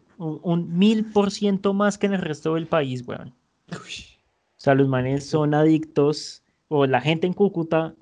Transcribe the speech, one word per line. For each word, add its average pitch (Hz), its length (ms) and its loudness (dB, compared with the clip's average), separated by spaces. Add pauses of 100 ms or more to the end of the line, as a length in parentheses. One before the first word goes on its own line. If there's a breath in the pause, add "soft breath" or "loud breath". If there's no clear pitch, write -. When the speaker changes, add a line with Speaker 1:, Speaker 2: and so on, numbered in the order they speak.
(180)
Speaker 1:
un, 156 240 -8
un 170 360 -2
mil 220 280 4
por 202 240 2
ciento 196 440 0
más 202 240 0
que - 80 0
en 196 80 0
el 180 80 -2
resto 160 320 -4
del 165 120 -4
país, 135 400 -2
weón. - 280 -12 (380)
Speaker 2:
Uy. - 320 -14 (520)
Speaker 1:
O - 80 -20
sea, 139 100 4
los 135 140 4
manes 135 380 -2
son 151 280 0
adictos 151 880 0 (260)
o 143 180 2
la 131 140 2
gente 160 260 0
en 180 60 0
Cúcuta 165 680 0